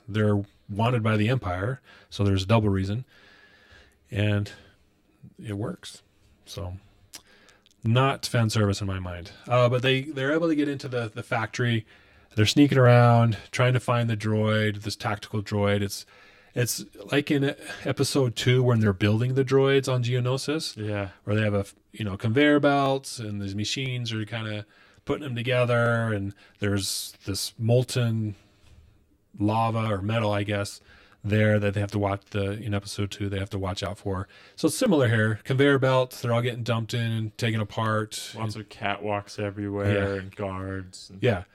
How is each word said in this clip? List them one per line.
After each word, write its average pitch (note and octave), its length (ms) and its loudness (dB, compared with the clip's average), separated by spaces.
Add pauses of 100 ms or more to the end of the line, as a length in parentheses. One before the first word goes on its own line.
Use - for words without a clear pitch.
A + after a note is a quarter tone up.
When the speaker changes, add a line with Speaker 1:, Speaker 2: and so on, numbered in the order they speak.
Speaker 1:
They're G#2 360 2 (260)
wanted A2+ 320 0
by A2 160 2
the G#2 120 2
Empire, G#2+ 520 -4 (300)
so G2+ 120 -2
there's G2 200 2
a - 20 -6
double G#2+ 240 4
reason. G2 340 -2 (1080)
And G#2 400 0 (920)
it G#2+ 100 -8
works. - 500 -10 (420)
So, F#2+ 280 -12 (1120)
not C3 420 2
fan A#2 260 0
service G2+ 300 0
in G#2 60 -4
my F#2+ 120 -6
mind. F2+ 320 -10 (160)
Uh, B2 220 4
but B2 120 0
they, C3+ 200 2
they're C#3 320 -4
able E3 160 0
to D#3 60 0
get D3 120 0
into C#3 200 -6
the, A#2 260 -6
the A#2+ 100 -10
factory. A#2 600 -2 (500)
They're G#2+ 100 6
sneaking C#3 320 6
around, A#2+ 600 8 (140)
trying B2+ 220 2
to A#2+ 60 2
find A#2+ 300 0
the A2 80 -2
droid, G#2+ 680 0
this G#2 120 -6
tactical G#2+ 460 -6
droid. G2+ 400 0
It's, - 240 -6 (480)
it's - 300 -2 (280)
like C#3+ 200 0
in C#3 240 2 (300)
episode C3 500 0
two B2+ 280 2
when A#2+ 160 4
they're G#2 140 4
building A2 420 0
the C3+ 100 2
droids C3+ 460 4
on B2 120 0
Geonosis. B2+ 720 -2
Speaker 2:
Yeah. G#2 340 -4 (140)
Speaker 1:
Where G#2 120 -2
they G#2+ 80 2
have G#2 100 0
a, G2 120 0 (260)
you - 140 -8
know, G2 120 -4
conveyor D3 420 4
belts C#3 600 2
and G#2 220 -8
these G2 140 -6
machines B2 580 -4
are A2 120 -4
kinda G#2+ 400 -8 (400)
putting C#3+ 180 -4
them B2+ 120 -6
together, A#2 800 2
and G2 200 -4 (260)
there's G2+ 540 -2 (120)
this - 320 -6
molten A2+ 800 0 (1040)
lava A2 500 0
or G2 120 -2
metal, G#2+ 320 0
I G2+ 100 0
guess, G2+ 380 -4 (420)
there G#2+ 360 4
that G2+ 140 0
they G#2 60 -2
have G2+ 120 -2
to G#2+ 80 0
watch G2 320 0
the, G2+ 200 -2 (100)
in A2 120 -4
episode G2+ 380 -4
two, G2+ 180 -6
they G2 100 -4
have G2 120 -6
to G2+ 80 -6
watch F#2+ 240 -4
out F#2 140 -6
for. F#2+ 300 -6 (300)
So D#4+ 100 0
it's - 100 0
similar D#3 300 4
here. A2 380 2
Conveyor C#3 340 4
belts, C3 420 0
they're A#2+ 120 -2
all A#2 80 2
getting A#2+ 220 -4
dumped A2+ 300 -4
in A#2 180 -2
and A2 260 -4
taken A2+ 240 -2
apart. A2 760 -4
Speaker 2:
Lots A2 180 -6
Speaker 1:
And G#2+ 100 -10
Speaker 2:
of - 40 -20
catwalks G2+ 720 -6
everywhere G2+ 540 -2 (200)
Speaker 1:
Yeah. G2 80 -4
Speaker 2:
and F#2+ 140 -16
guards. F#2+ 720 -8
And G2 140 -8
Speaker 1:
Yeah. G#2 200 0 (120)